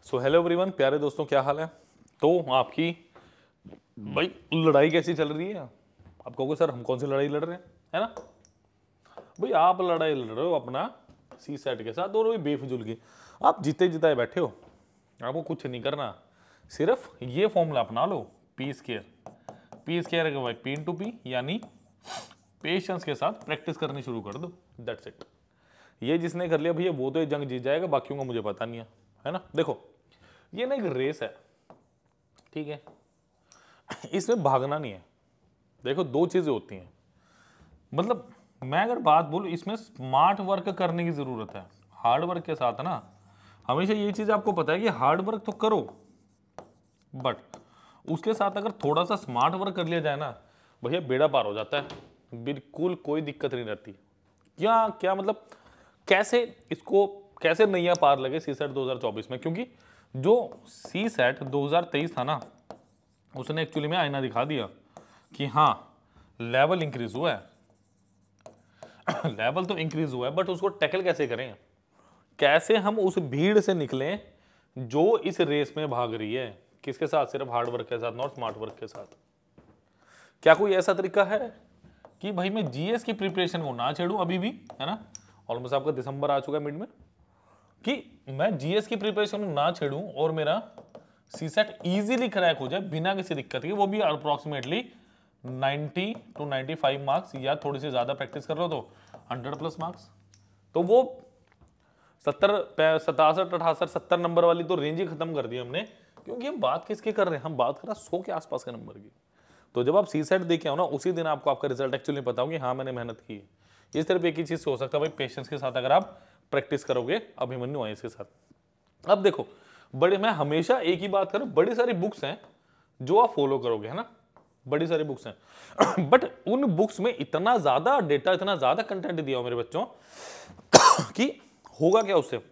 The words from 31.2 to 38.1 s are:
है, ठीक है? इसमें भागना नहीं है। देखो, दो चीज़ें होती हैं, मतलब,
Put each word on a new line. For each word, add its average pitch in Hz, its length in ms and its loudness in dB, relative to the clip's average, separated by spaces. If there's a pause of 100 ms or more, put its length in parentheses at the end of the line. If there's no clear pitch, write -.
है, - 140 -10 (1160)
ठीक 151 140 -8
है? 147 140 -12 (1300)
इसमें 196 300 0
भागना 139 360 2
नहीं 135 140 -8
है। 92 120 -18 (800)
देखो, 139 200 0
दो 143 220 2
चीज़ें 165 260 2
होती 107 220 -6
हैं, 90 180 -18 (1000)
मतलब, 190 400 -2 (300)